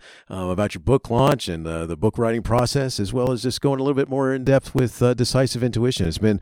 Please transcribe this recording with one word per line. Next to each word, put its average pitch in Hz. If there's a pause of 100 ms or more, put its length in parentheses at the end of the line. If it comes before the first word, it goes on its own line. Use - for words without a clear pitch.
(300)
um, 92
about 101
your 87
book -
launch 131
and, 82
uh, 82
the 82
book 104
writing 117
process, 123
as 98
well 127
as 113
just 127
going 139
a -
little 139
bit 139
more 131
in 131
depth 120
with, 127
uh, 123
Decisive 123
Intuition. 113
It's 80
been, 107